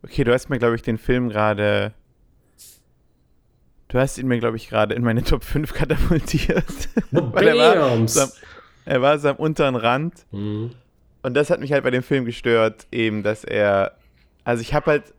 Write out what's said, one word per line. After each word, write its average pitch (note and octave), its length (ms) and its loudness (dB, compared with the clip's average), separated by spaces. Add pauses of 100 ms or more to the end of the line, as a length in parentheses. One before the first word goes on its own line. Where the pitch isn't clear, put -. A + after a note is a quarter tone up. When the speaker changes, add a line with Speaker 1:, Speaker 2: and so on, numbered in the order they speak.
Speaker 1:
Okay, - 220 -2
du A#2+ 80 4
hast C3 160 -2
mir, C3 100 -2
glaub A#2 160 2
ich, A#2 60 -6
den A2+ 160 -2
Film B2 320 0
gerade, G#2 640 0 (1900)
du - 120 -2
hast C3+ 180 0
ihn C#3 100 -4
mir, A#2+ 120 2
glaub A2+ 160 -2
ich, A2 140 -10
gerade G#2+ 260 0
in A#2+ 80 -2
meine A#2 200 0
Top C#3 220 0
fünf - 280 -4
katapultiert. - 920 0 (240)
<laughs> - 220 -4
Weil D#3 360 2
er A3+ 100 4
war A3 180 6
Speaker 2:
Bams! A#2+ 380 2
Speaker 1:
so - 80 2
am, C3+ 80 0 (560)
er C#3 160 0
war C#3+ 160 4
so C#3+ 120 0
am C#3 80 -2
unteren D3 380 0
Rand. B2+ 560 -2
Speaker 2:
Mhm. G#2 400 -6 (500)
Speaker 1:
Und B2+ 120 -6
das C#3+ 160 0
hat F3 120 2
mich C#3 100 -6
halt C#3 120 0
bei C3 80 0
dem B2+ 120 0
Film C3+ 220 -2
gestört, A#2 680 0
eben, A2 320 -2
dass G#2+ 220 -4
er, G2+ 480 0 (500)
also A#2 180 -2
ich A#2 120 -8
hab D3 120 -2
halt D3 180 0 (160)